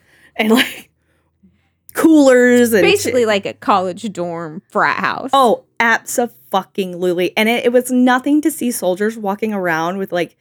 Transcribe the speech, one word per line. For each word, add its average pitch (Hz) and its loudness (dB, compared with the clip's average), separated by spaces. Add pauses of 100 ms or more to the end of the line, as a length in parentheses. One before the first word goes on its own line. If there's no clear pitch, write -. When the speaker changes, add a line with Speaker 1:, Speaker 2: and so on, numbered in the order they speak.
(340)
Speaker 1:
and, 220 -2
like, - -2 (1040)
coolers 247 4
and 202 2
Speaker 2:
Basically 381 0
Speaker 1:
shit. 220 0
Speaker 2:
like 202 -2
a 110 -6
college 196 -2
dorm 170 -10
frat 170 0
house. - -4
Speaker 1:
Oh, 254 2 (140)
abso-fucking-lutely. 185 -2
And 214 2
it, 240 -2
it 240 2
was 247 2
nothing 254 2
to 311 0
see 247 -6
soldiers 208 -4
walking 208 -4
around 175 -2
with, 190 -6
like, 175 -6